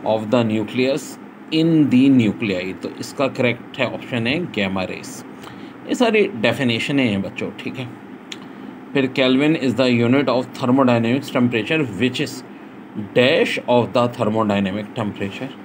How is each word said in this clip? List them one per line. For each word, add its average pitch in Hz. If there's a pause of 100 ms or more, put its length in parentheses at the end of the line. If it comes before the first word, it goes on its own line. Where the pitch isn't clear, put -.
(140)
of 110
the 120
nucleus 127 (540)
in 165 (220)
the 127 (140)
nuclei। 98 (180)
तो - (100)
इसका - (100)
करेक्ट -
है, 123
ऑप्शन 113
है, 135 (220)
gamma 98
rays। - (720)
ये -
सारी 220 (160)
डेफिनेशनें 127
हैं 98
बच्चों, 92 (140)
ठीक -
है। 123 (1040)
फिर 131 (100)
Kelvin 135 (120)
is 107
the 127
unit 123
of 123
thermodynamics 123
temperature 120 (200)
which 127
is - (800)
dash 165 (180)
of 107
the 120 (100)
thermodynamic 104
temperature। 104 (140)